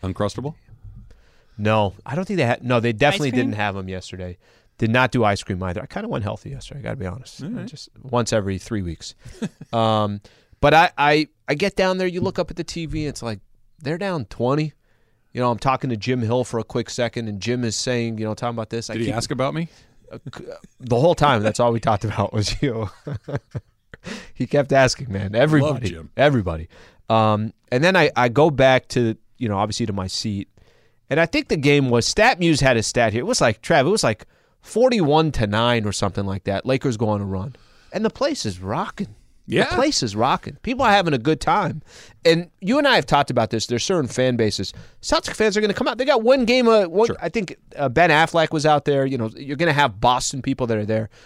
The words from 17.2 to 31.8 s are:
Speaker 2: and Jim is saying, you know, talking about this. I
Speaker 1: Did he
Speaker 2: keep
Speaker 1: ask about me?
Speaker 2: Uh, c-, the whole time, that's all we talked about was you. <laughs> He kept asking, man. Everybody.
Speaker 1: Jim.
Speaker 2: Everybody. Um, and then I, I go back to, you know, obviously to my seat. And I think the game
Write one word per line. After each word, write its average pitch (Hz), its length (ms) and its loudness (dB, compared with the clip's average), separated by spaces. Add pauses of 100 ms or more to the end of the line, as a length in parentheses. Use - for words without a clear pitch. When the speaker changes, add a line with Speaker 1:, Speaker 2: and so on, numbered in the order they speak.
Speaker 2:
and 104 120 -8
Jim 123 220 -2
is 110 140 -2
saying, 117 420 -2
you 110 60 -6
know, 107 100 -4
talking 120 220 -6
about 110 140 -8
this. 117 200 -8
I 110 40 -8
Speaker 1:
Did 110 80 -4
he 113 40 -2
Speaker 2:
keep 107 80 -2
Speaker 1:
ask 113 160 -4
about 135 240 -2
me? 160 140 -6 (420)
Speaker 2:
Uh, - 80 -14 (180)
c-, - 80 -14 (360)
the 120 180 -2
whole 160 160 6
time, 139 300 4
that's 107 160 0
all 120 100 4
we 117 100 0
talked 110 240 0
about 104 280 -2
was - 300 -2
you. 113 260 -2 (180)
<laughs> - 220 -10 (1080)
He 131 120 -6
kept 139 260 0
asking, 131 400 2
man. 98 220 -4
Everybody. 139 560 4
Speaker 1:
Jim. 80 260 -12
Speaker 2:
Everybody. 98 520 2 (420)
Um, 110 420 2 (200)
and 127 100 2
then 190 140 4
I, 151 200 4
I 123 120 4
go 143 220 4
back 131 380 4
to, 113 280 0 (220)
you 123 100 -4
know, 101 100 -2
obviously 107 280 -2
to 107 60 -4
my 95 140 -4
seat. 101 420 -6 (600)
And 143 80 0
I 165 80 2
think 294 220 -2
the 220 80 0
game 143 340 4